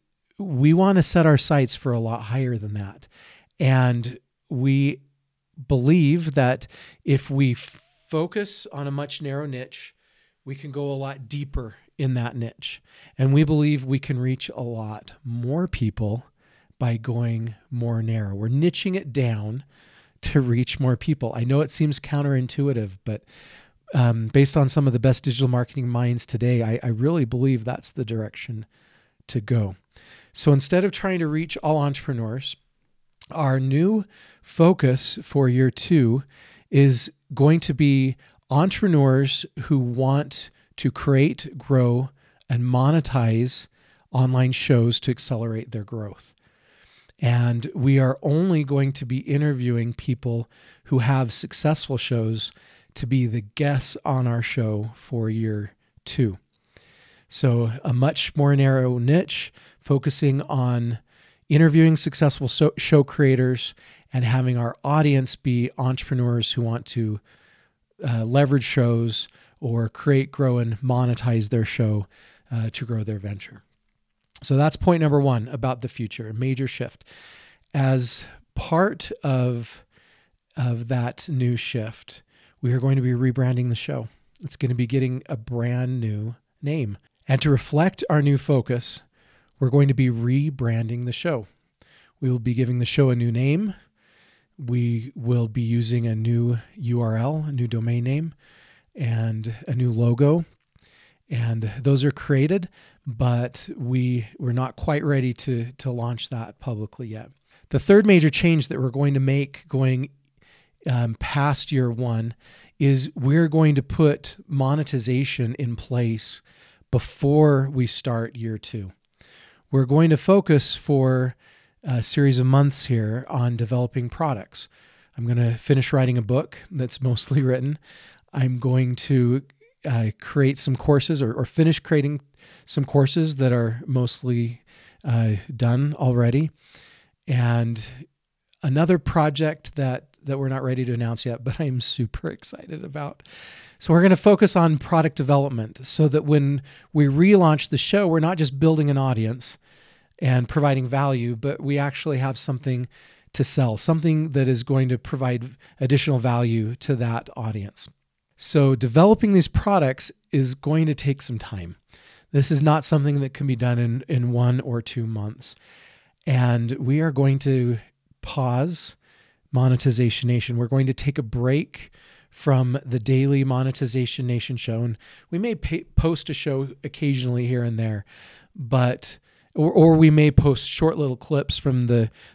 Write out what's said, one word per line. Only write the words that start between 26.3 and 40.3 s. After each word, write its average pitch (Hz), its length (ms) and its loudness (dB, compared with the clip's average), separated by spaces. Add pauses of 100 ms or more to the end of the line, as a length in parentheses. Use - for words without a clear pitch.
I, 113 200 -2
I 123 60 -2
really 135 360 0
believe 123 400 0
that's - 280 -10
the 127 120 -6
direction 110 640 -8 (600)
to 120 120 -4
go. 104 360 0 (560)
So - 200 2
instead 180 320 2
of 208 80 -2
trying 185 280 -4
to 160 80 -2
reach 156 300 -4
all 156 200 0
entrepreneurs, 135 800 -6 (720)
our 135 280 0
new 165 460 2 (380)
focus 165 800 2
for 139 260 0
year 127 220 4
two 135 520 2 (480)
is 139 400 4 (220)
going 147 260 4
to 160 140 -4
be 135 440 2 (340)
entrepreneurs 139 960 2 (140)
who 139 180 0
want 131 720 -2 (260)